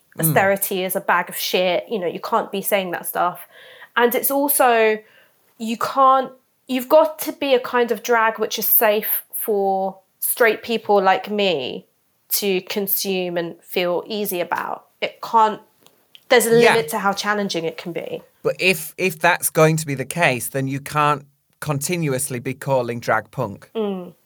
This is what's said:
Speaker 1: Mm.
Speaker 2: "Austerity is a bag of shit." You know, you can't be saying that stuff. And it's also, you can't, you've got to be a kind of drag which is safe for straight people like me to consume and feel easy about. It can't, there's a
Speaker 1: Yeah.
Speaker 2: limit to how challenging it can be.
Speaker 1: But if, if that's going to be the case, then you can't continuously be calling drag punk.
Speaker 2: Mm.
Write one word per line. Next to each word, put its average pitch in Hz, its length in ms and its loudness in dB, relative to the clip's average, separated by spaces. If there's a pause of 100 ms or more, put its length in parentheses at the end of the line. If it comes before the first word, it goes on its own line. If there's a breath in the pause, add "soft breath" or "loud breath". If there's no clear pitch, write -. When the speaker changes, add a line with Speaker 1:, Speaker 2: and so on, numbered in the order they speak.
(180)
Speaker 1:
Mm. 165 80 -2
Speaker 2:
"Austerity 196 580 0
is 185 120 -4
a 190 60 -2
bag 180 280 0
of 190 60 -14
shit." 185 520 0
You 220 120 -6
know, 180 80 -4
you - 120 -6
can't - 320 -2
be 196 120 -6
saying 190 280 -2
that - 140 -8
stuff. 175 420 -4 (480 loud breath)
And 240 180 4
it's 254 160 -2
also, 247 680 4 (580 soft breath)
you 226 180 -6
can't, 262 560 4 (360)
you've 254 200 -4
got 311 300 6
to - 140 -6
be 277 240 0
a 240 40 2
kind 240 320 0
of 208 120 -2
drag 226 340 2
which 214 220 -4
is 208 80 -4
safe 214 560 0 (100)
for 190 640 -2 (220)
straight - 420 0
people 220 400 0
like 190 300 2
me 175 560 -2 (420)
to 190 320 -2
consume 185 760 -4
and 170 260 -6
feel 175 420 -2
easy 208 340 -4
about. - 460 -6 (160)
It - 220 -6
can't, 220 380 2 (680)
there's 233 160 6
a 233 60 0
Speaker 1:
Yeah. 233 220 6
Speaker 2:
limit 226 160 0
to 220 100 -4
how 196 120 2
challenging 196 540 -4
it 165 100 -6
can - 160 -10
be. 160 300 -10 (220)
Speaker 1:
But 151 160 -2
if, - 400 0
if 185 180 -2
that's - 320 0
going 160 280 4
to 160 100 -6
be 143 80 -4
the 131 100 -6
case, 143 440 0
then 135 180 -4
you 135 120 -4
can't 147 460 0 (340)
continuously 143 800 -2
be 127 140 -6
calling 123 460 -2
drag 110 320 0
punk. 107 420 -8
Speaker 2:
Mm. 190 400 -6 (120)